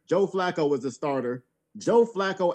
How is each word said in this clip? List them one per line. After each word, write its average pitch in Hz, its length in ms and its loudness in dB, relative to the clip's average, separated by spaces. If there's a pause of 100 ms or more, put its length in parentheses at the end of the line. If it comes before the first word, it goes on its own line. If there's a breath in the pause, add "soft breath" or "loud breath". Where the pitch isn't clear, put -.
Joe 180 180 2
Flacco 175 420 -2
was 139 140 0
the 131 80 -4
starter. 127 540 -4 (340)
Joe 226 260 4
Flacco 190 500 -2